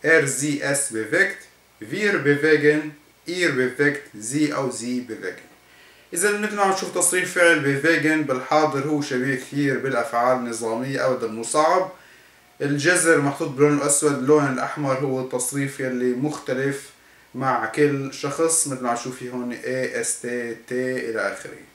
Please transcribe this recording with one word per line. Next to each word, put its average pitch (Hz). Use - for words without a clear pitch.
إر 156
زي 139
إس -
بيفيكت، 113
فير 196
بيفيجن، 147
إير 175
بيفيكت، 135
زي 139
أو 135
زي 123
بيفيجن. 98
إذا 208
مثل 208
ما 208
عم 196
نشوف 190
تصريف 180
فعل 170
بيفيجن 151
بالحاضر 139
هو 147
شبيه 135
كثير 139
بالأفعال 123
النظامية 120
أبدًا 117
مو 110
صعب. 175
الجزر 156
محطوط 143
باللون 143
الأسود، 147
اللون 139
الأحمر 131
هو 131
التصريف 135
يلي 127
مختلف 139
مع 131
كل 139
شخص، 160
مثل 127
ما 123
عم 120
نشوف 123
فيه 123
هون 123
A, 123
S, -
T, -
T -
إلى 120
آخره. -